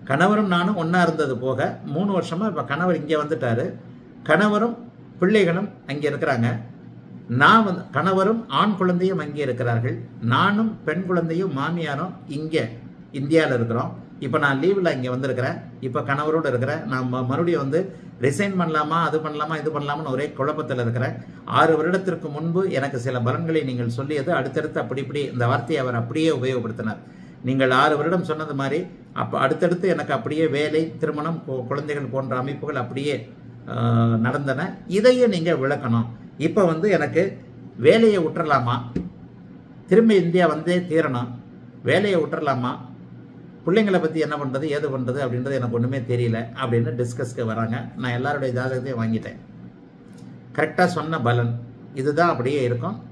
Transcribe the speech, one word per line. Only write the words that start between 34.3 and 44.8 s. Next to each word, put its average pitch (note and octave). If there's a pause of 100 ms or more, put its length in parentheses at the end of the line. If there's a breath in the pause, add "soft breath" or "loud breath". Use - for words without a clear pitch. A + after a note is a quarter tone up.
இதையும் B3
நீங்க E3+
விளக்கணும். B2+ (320)
இப்ப E3+
வந்து E3
எனக்கு D#3+ (400)
வேலையை G3+
விட்டுறலாமா, C3+ (1120)
திரும்ப A3
இந்தியா F3
வந்தே D#3+
தீரணும், D#3 (560)
வேலையை F3+
விட்டுறலாமா, C#3+ (880)
பிள்ளைங்களை F#3+
பத்தி D#3
என்ன D3+
பண்றது, C3+
ஏது C#3+